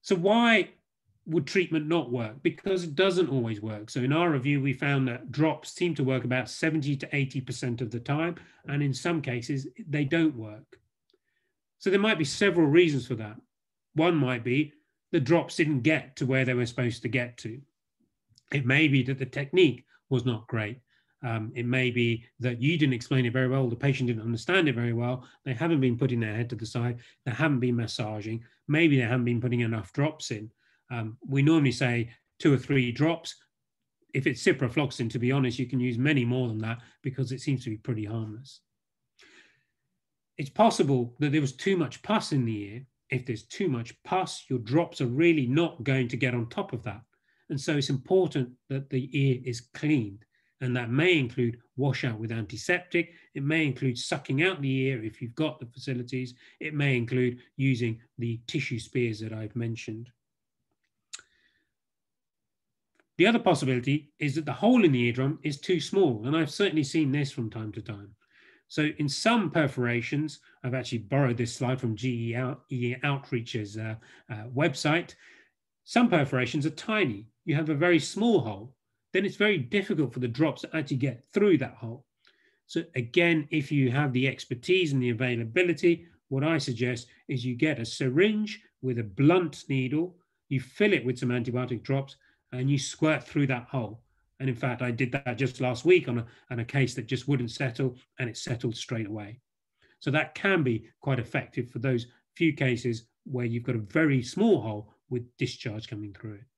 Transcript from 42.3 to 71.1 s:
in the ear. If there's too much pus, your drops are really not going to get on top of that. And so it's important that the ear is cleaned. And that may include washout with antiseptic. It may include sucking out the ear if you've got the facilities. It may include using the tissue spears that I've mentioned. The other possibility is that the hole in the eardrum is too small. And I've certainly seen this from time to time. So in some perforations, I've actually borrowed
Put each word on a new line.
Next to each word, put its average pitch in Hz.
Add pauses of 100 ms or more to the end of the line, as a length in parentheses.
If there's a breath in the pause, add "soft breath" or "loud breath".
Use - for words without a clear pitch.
in 131
the 110
ear. 110 (220)
If 123
there's 107
too -
much 117
pus, -
your 127
drops 143
are 131
really 147
not 156
going 131
to 123
get 123
on 117
top 190
of 113
that. 104 (480)
And 143
so 151
it's 139
important 147 (180)
that 135
the 131 (100)
ear 131
is 120 (100)
cleaned. 117 (380)
And 123
that 120
may 160
include 120 (180 soft breath)
washout 131
with 113
antiseptic. 170 (220 loud breath)
It 147
may 156
include 131
sucking 143
out 175
the 131
ear 123
if 110
you've 117
got 156
the 120
facilities. 123 (280 soft breath)
It 156
may 143
include 123 (180 loud breath)
using 120 (160)
the 117
tissue 135
spears 113
that 110
I've 107
mentioned. 113 (3000 soft breath)
The 170
other 233
possibility 135
is 139
that 160
the 117
hole 240
in 160
the 123
eardrum 131
is 147
too 180
small. 143
And 139
I've 160
certainly 156
seen 143
this 143
from 113
time 110
to 110
time. 104 (540 soft breath)
So 151
in 147
some 220
perforations, 131 (240 soft breath)
I've 123
actually 120
borrowed 120